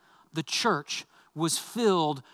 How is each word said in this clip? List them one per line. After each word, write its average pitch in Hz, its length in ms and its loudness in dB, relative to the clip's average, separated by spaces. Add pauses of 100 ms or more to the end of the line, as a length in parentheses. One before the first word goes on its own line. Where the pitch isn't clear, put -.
(320)
the 160 100 -4
church - 600 -2 (300)
was 160 240 0
filled 170 640 2 (120)